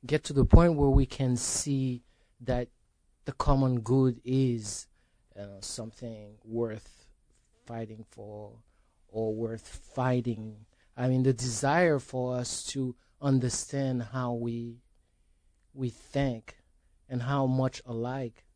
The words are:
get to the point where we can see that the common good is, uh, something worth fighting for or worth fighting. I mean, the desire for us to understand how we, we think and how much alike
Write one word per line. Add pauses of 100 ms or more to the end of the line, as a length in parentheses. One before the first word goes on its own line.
get
to
the
point
where
we
can
see (360)
that (580)
the
common
good
is, (480)
uh,
something
worth (580)
fighting
for (580)
or
worth
fighting. (320)
I
mean,
the
desire
for
us
to (260)
understand
how
we, (960)
we
think (520)
and
how
much
alike (100)